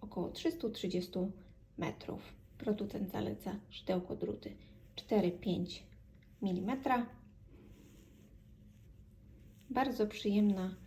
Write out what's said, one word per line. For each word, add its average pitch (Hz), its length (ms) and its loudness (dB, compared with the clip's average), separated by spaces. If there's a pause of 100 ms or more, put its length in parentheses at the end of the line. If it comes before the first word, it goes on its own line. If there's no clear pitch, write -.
około - 300 -4
trzystu 330 400 0
trzydziestu 190 600 -2 (460)
metrów. - 540 -6 (260)
Producent 208 520 -2
zaleca 208 460 -4 (140)
szydełko 185 460 -2
druty - 400 -6 (380)
cztery, 190 360 4
pięć - 560 -2 (560)
milimetra. 240 640 2 (2750)
Bardzo 247 360 4
przyjemna 202 680 4 (120)